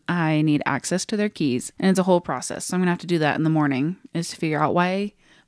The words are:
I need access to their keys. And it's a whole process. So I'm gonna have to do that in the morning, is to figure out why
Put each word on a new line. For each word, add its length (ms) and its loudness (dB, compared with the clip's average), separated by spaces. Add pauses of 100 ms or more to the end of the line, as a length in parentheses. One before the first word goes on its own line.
I 340 0
need 240 2
access 400 -2
to 120 -4
their 120 0
keys. 480 -2
And 120 2
it's 100 4
a 40 2
whole 180 4
process. 440 -8
So 100 -6
I'm 60 0
gonna 100 2
have 80 -2
to 80 -12
do 120 0
that 160 2
in 80 0
the 60 2
morning, 480 0 (160)
is 160 -4
to 80 -14
figure 260 -2
out 100 2
why 380 0 (360)